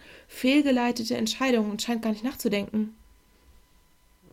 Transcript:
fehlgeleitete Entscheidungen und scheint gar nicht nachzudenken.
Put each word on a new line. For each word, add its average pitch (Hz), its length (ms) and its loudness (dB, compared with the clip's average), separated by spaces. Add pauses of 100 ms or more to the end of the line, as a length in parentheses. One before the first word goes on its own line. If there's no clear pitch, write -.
(280)
fehlgeleitete 247 880 2
Entscheidungen 226 560 0
und 214 100 -6
scheint 233 200 -4
gar 226 100 -2
nicht 214 120 -6
nachzudenken. 214 720 -2 (1400)